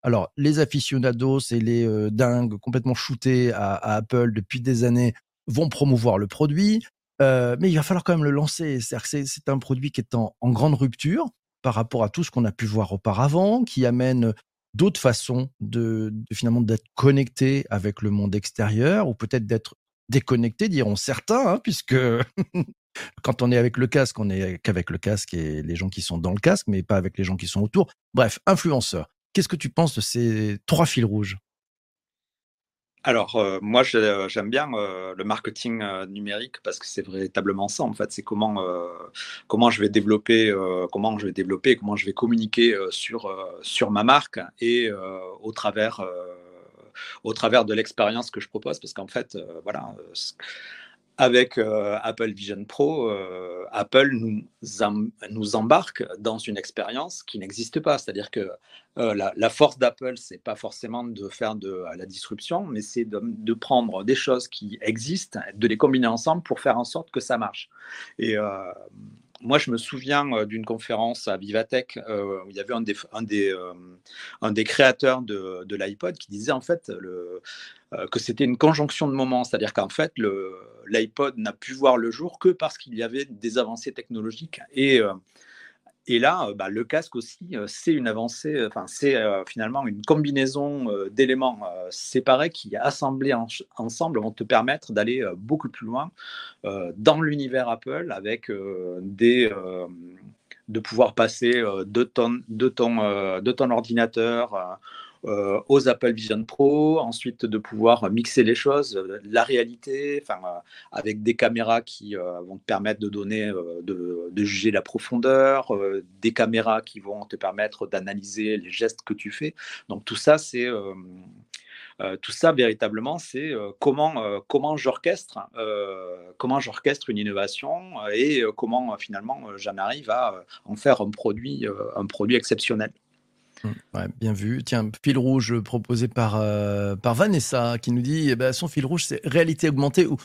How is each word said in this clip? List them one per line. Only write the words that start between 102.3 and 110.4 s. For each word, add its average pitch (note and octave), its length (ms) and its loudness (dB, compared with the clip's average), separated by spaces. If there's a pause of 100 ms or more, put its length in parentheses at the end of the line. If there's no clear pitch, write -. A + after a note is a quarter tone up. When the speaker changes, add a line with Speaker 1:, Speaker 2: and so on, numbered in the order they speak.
Speaker 2:
de A#2 200 0
ton, A#2 340 2
heu, G2 400 0
de A#2+ 100 0
ton B2 180 0
ordinateur, A#2 840 0
heu, - 760 -10
heu, G2+ 380 0
aux C#3 200 6
Apple A#2+ 240 2
Vision A2 320 -2
Pro, D3+ 560 4
ensuite A#2 460 -6
de A2 120 -2
pouvoir A2 520 4
mixer A#2 320 4
les A2+ 120 8
choses, C#3 420 0
heu, F#2+ 280 -8
la A2+ 200 4
réalité, C3+ 800 -2
enfin, F#2+ 220 -6